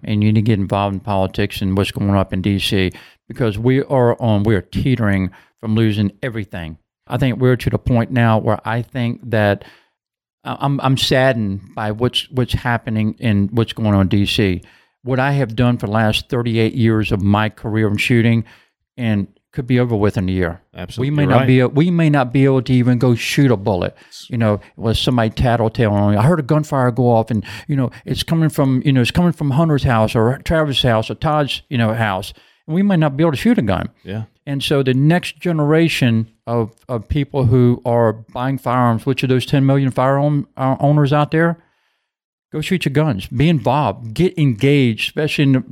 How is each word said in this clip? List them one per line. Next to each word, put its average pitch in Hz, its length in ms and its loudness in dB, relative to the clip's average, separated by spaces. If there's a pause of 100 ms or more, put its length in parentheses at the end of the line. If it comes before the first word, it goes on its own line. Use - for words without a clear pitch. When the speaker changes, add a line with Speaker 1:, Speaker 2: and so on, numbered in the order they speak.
Speaker 1:
and 104 220 -2
you 107 80 2
need 110 80 2
to - 20 -2
get 107 160 0
involved 101 360 -2
in 95 60 -6
politics 98 600 -4
and 95 160 0
what's 98 160 0
going 101 240 -2
up 95 160 0
in 92 100 -4
D 98 160 0
C, 95 320 0 (380)
because 113 300 -4
we 127 260 0
are 123 360 0
on, 107 220 0
we 107 140 2
are 90 40 0
teetering 101 680 -2 (300)
from 110 160 -2
losing 107 340 0 (100)
everything. 98 580 -10 (300)
I - 80 -6
think 127 240 -2
we're 127 160 2
to - 140 -4
the 113 80 -4
point 117 340 0
now 117 260 2
where 107 260 -2
I 117 180 -4
think 120 480 -6
that 104 340 0 (800)
I, 127 160 -10
I'm, 139 200 -2
I'm 135 160 0
saddened 120 760 0
by 107 160 -4
what's, 113 400 -2
what's 127 220 -2
happening 110 680 -2
and 101 320 0
what's 113 220 -2
going 107 200 0
on 98 100 4
in 95 60 2
D 101 180 2
C. 95 360 0 (400)
What 127 160 -4
I 139 140 0
have 127 240 -2
done 120 220 2
for 117 80 -6
the 101 60 -4
last 107 360 0
thirty-eight 117 460 0
years 110 360 2
of 101 100 -2
my 101 280 2
career 110 400 -2
in 101 80 -2
shooting 117 480 2 (520)
and 107 300 -2 (260)
could 131 140 -8
be 123 140 2
over 120 160 0
with 101 200 0
in 92 120 -2
a 92 40 -2
year. 87 300 -4 (100)
Speaker 2:
Absolutely. 90 380 -8
Speaker 1:
We 147 60 -2
may 147 60 2
Speaker 2:
You're 143 100 0
Speaker 1:
not 123 60 4
Speaker 2:
right. 131 100 2
Speaker 1:
be 131 100 4
a-, 123 100 2
we 156 220 2
may 165 200 2
not 131 220 0
be 135 120 2
able 135 180 2
to 131 100 -2
even 123 260 2
go 123 180 2
shoot 139 340 2
a 117 60 4
bullet. 95 400 -2 (320)
You 123 100 -6
know, 107 220 0 (160)
with 107 200 -2
somebody 120 340 0
tattletale 113 600 0
on 101 200 2
you. 104 80 2
I - 20 2
heard 160 160 2
a 147 60 -4
gunfire 139 480 0
go 123 180 2
off, 113 220 2
and, 107 120 -2 (220)
you 151 80 -4
know, 131 160 -2 (140)
it's - 180 -6
coming 160 280 0
from, 135 340 0
you 143 80 2
know, 131 80 4
it's 120 100 0
coming 175 220 2
from 147 180 -4
Hunter's 147 320 0
house 110 320 0
or 120 300 2
Travis' 156 380 0
house 113 280 0
or 113 60 -6
Todd's, 151 520 -2
you 147 100 -6
know, 113 140 0
house. 104 400 -4 (360)
And 156 80 -4
we 190 60 0
might 202 180 2
not 147 160 0
be 151 80 2
able 170 80 2
to 135 40 -4
shoot 226 220 0
a 156 40 0
gun. 92 260 -2 (160)
Speaker 2:
Yeah. 107 220 -8 (200)
Speaker 1:
And 139 160 -6
so 139 220 0
the 131 100 0
next 156 460 0
generation 151 880 0 (160)
of, 117 260 -2 (160)
of 117 200 -8
people 139 380 -2
who 123 380 2
are 117 280 2
buying 123 460 -6
firearms, 120 480 0
which 135 180 -2
are - 20 -2
those 127 200 0
ten 135 200 2
million 135 240 2
firearm, 139 560 0 (100)
uh, 135 240 -2
owners 143 320 2
out 147 200 0
there, 165 300 0 (880)
go 151 80 -6
shoot 175 240 -4
your 143 80 -2
guns. 135 340 0
Be 131 220 0
involved. 120 640 0
Get 175 240 0
engaged, 131 720 2
especially 151 360 -2
in 139 80 4
the 131 200 2